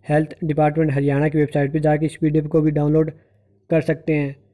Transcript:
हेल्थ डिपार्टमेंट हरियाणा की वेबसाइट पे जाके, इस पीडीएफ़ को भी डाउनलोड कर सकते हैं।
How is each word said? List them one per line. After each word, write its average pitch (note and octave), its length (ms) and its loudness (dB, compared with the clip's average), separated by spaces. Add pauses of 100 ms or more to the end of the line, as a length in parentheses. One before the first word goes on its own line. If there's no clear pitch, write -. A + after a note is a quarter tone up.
हेल्थ D3+ 240 0 (140)
डिपार्टमेंट D3+ 480 0
हरियाणा C#3+ 380 0
की D3+ 80 -2
वेबसाइट C#3+ 360 0
पे D#3 60 0
जाके, D3+ 260 2
इस D3 100 -6
पीडीएफ़ D#3 320 0
को D#3 140 0
भी D3+ 100 2
डाउनलोड D3+ 400 0 (580)
कर D#3+ 120 2
सकते D#3+ 320 -4
हैं। C#3 220 -2 (180)